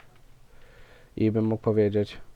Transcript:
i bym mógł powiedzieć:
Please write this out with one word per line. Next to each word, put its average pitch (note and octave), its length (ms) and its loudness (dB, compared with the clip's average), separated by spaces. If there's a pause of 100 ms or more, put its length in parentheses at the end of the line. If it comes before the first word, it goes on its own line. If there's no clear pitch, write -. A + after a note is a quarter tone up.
(1160)
i A2 140 2
bym A2 140 0
mógł A2 180 -2
powiedzieć: G#2 580 0 (160)